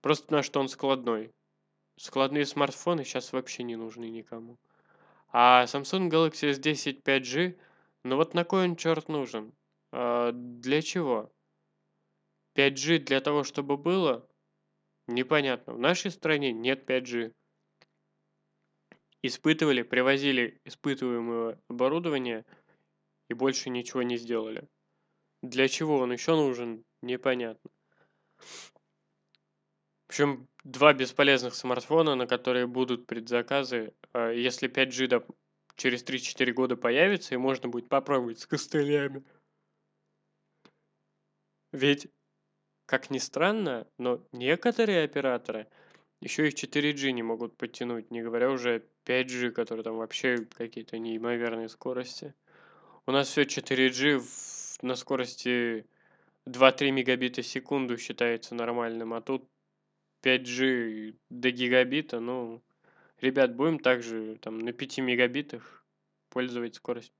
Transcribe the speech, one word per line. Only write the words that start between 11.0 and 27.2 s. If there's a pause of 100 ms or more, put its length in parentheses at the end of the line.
Пять
G
для
того,
чтобы
было? (800)
Непонятно.
В
нашей
стране
нет
пять
G. (1900)
Испытывали,
привозили
испытываемое
оборудование (840)
и
больше
ничего
не
сделали. (760)
Для
чего
он
ещё
нужен? (160)
Непонятно. (2500)